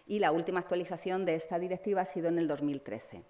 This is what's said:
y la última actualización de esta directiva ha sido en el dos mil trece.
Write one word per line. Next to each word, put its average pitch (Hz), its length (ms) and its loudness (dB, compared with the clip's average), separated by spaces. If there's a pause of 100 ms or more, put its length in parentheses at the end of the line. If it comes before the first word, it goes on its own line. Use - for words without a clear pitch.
y 208 120 -2
la 175 140 6
última 175 280 2
actualización 180 640 -2
de 170 100 4
esta 165 240 -2
directiva 185 440 0
ha - 20 2
sido 175 240 -2
en 170 100 2
el 165 80 2
dos 143 160 0
mil 143 200 -2
trece. 104 480 -10